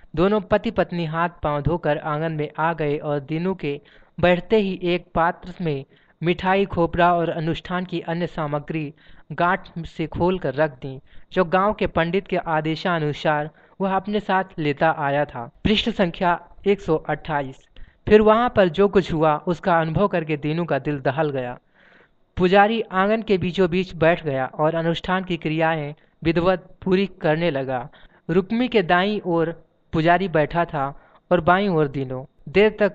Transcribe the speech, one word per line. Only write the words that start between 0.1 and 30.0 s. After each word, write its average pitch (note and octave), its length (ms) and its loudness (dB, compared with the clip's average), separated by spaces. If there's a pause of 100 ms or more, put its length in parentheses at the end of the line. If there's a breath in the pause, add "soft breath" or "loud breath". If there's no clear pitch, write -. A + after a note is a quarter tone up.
दोनों G3 260 2
पति G#3 300 0
पत्नी F3 340 -2
हाथ E3 240 -2
पांव D3 340 -4
धोकर D#3 360 0
आंगन D#3+ 340 -4
में D3 260 -4
आ D#3+ 140 0
गए D3+ 260 -2
और D3 220 -4
दीनू D#3+ 340 -4
के C#3+ 260 -6 (400 soft breath)
बैठते F3 360 2
ही F#3+ 260 0
एक F3 320 -2
पात्र F3+ 460 -2
में D3 240 -4 (380 soft breath)
मिठाई, F#3 420 2
खोपरा E3+ 500 2
और E3+ 140 0
अनुष्ठान E3+ 560 -4
की E3+ 160 -6
अन्य E3+ 260 -4
सामग्री D3 680 -6 (380 soft breath)
गांठ F3 540 -2
से E3 200 -8
खोलकर E3+ 480 -2
रख D3+ 160 0
दी, C3+ 300 -14 (320 soft breath)
जो F#3 120 2
गांव F#3 280 0
के G3+ 140 -4
पंडित E3+ 400 -2
के F#3 100 -4
आदेशानुसार D#3 1120 -2 (300 soft breath)
वह F#3+ 160 0
अपने G#3 240 -2
साथ F#3+ 240 0 (140)
लेता D3+ 400 2
आया C#3+ 260 0
था। C3 260 -12 (140)
पृष्ठ G#3+ 260 2
संख्या F3 580 0 (180)
एक G3+ 140 2
सौ D#3+ 160 0
अट्ठाईस। D3 720 -6 (400 soft breath)
फिर G#3+ 120 8
वहां A3 280 4
पर G3 200 4
जो G3 200 2
कुछ G3 240 2
हुआ D#3 240 2 (100)
उसका E3+ 340 2
अनुभव D#3+ 280 0
करके E3 280 -2
दीनू D3+ 280 -2
का D3 140 -2
दिल C#3+ 220 -4
दहल C#3+ 300 -2
गया। B2+ 280 -6 (800 soft breath)
पुजारी G3+ 440 4
आंगन G3+ 420 0
के G3+ 160 0
बीचों F3 320 0
बीच F#3 240 -4
बैठ D#3+ 300 2
गया C3 220 -2
और D#3 280 -2
अनुष्ठान E3+ 500 -2
की F3+ 120 -4
क्रियाएं D#3+ 580 -2 (300 soft breath)
विधिवत F3 580 0
पूरी F#3+ 240 2
करने E3 440 0
लगा। C3 380 -4 (420 soft breath)
रुक्मी A3+ 380 0
के G#3 140 2
दाईं F#3 380 0
ओर E3 440 -2 (280)
पुजारी F3 360 2